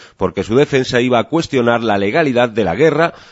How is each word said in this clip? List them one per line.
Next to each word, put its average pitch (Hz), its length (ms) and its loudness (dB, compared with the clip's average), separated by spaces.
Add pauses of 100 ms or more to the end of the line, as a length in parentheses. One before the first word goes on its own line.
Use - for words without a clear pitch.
(160)
porque 92 280 -2
su 101 120 -2
defensa 127 440 0
iba 123 200 2
a 107 60 -2
cuestionar 120 580 0
la 101 160 0
legalidad 120 500 0
de 107 140 -2
la 85 100 -2
guerra, 156 400 0 (180)